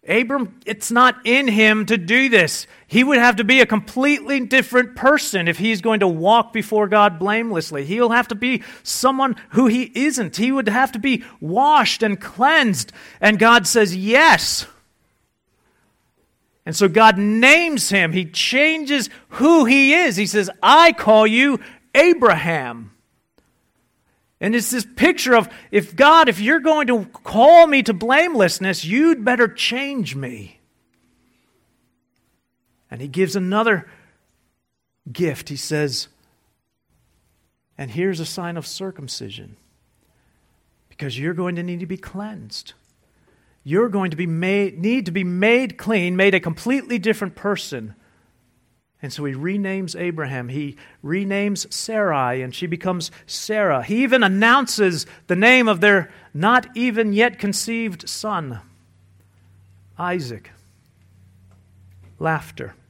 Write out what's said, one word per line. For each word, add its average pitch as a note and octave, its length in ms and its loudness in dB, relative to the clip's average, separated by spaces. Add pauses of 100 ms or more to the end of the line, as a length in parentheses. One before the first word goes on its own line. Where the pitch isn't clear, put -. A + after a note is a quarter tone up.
Abram, A#3 600 -4
it's G#3+ 240 -8
not B3 340 2
in B3+ 240 0
him G#3+ 380 2
to A3+ 100 0
do A3+ 320 0
this. G3 380 0 (200)
He A#3 160 2
would C#4 160 2
have A#3+ 180 4
to A3+ 80 -2
be C4 160 4
a A#3+ 60 6
completely C4 720 -2
different B3 560 0
person G#3+ 520 0
if E3 100 -2
he's G#3+ 220 -2
going A3 200 0
to G3 80 2
walk G3+ 440 2
before G#3+ 360 -2
God G#3 300 2
blamelessly. F#3+ 680 -4
He'll A3 240 0
have A#3+ 180 0
to A#3 60 -6
be A#3 280 -4 (200)
someone C4 540 -2 (140)
who B3+ 160 2
he A#3+ 280 0
isn't. B3 420 -4
He A#3 160 -2
would C4 160 -2
have B3+ 240 -2
to A#3 60 -10
be B3+ 260 -2 (160)
washed B3 600 0
and G3+ 180 -2
cleansed. A#3+ 720 0 (280)
And G#3 180 2
God A3+ 280 4
says, G3+ 300 2
"Yes." A3+ 720 2 (2000)
And D#3+ 100 -8
so G3+ 100 2
God G#3+ 300 4
names B3+ 720 2
him. F3+ 240 0
He F3+ 140 -4
changes C#4+ 840 -2 (220)
who D4+ 340 4
he C4+ 300 4
is. D#4+ 220 2
He G3+ 100 -2
says, G3 240 -2 (120)
"I D#4+ 300 8
call G#3+ 340 4
you B3 340 2 (340)
Abraham." D#3+ 960 2 (1500)
And G#3+ 140 -2
it's A#3 160 -2
this A#3+ 140 -4
picture C4 500 0
of, A3 140 4 (220)
if G3+ 260 -2
God, D#4 320 6
if F3+ 100 -2
you're C4+ 220 0
going D4+ 280 0
to A3+ 180 0
call D#4+ 600 6
me C#4 180 2
to A3+ 100 0
blamelessness, G#3+ 880 0
you'd C4 400 0
better B3 240 2
change B3+ 680 -6
me. B2 460 -14 (2250)
And A#2+ 100 -16
he C#3+ 80 -14
gives E3+ 280 -4
another G3+ 520 -2 (1200)
gift. D#3 380 -6
He C#3+ 80 -12
says, D3 520 -6 (1700)
"And C3+ 140 -12
here's F3 280 -4
a D#3+ 60 -8
sign E3+ 320 -10
of D3+ 80 -12
circumcision, A2 920 -14 (1300)
because B2+ 280 -12
you're D#3 140 -8
going F3 240 -8
to E3+ 60 -8
need F3 180 -10
to F3+ 60 -12
be F#3 100 -10
cleansed. F#3+ 800 -16 (880)
You're F#3+ 260 -2
going F#3+ 220 -4
to D#3 60 -10
be F3 100 -6
made, F3+ 520 -4
need G#3+ 280 -2
to F3 60 -8
be F#3 120 -4
made G#3 540 -2
clean, F3+ 380 -2
made F#3+ 180 4
a F3+ 60 2
completely A#3+ 580 -4
different G3+ 360 -4
person." B2 600 -8 (1080)
And C3+ 100 -14
so D3 140 -10
he C3+ 80 -8
renames F#3+ 680 -6
Abraham. C#3+ 480 -8
He C#3+ 280 -10 (280)
renames G3 680 -4
Sarai, D3 680 -4
and B2+ 140 -10
she F3+ 120 -10
becomes F3 440 -6 (160)
Sarah. F#3+ 560 -4
He G#3+ 200 -2
even B3+ 200 2
announces G3+ 840 0 (220)
the F3+ 100 -2
name A#3+ 320 4
of F#3 140 0
their G3+ 280 2 (220)
not A#3+ 420 0
even A3+ 380 -2
yet A3 260 0
conceived G#3+ 680 -8
son, D#3 520 -10 (1400)
Isaac. E3+ 540 -10 (1700)
Laughter. D3+ 560 -8 (160)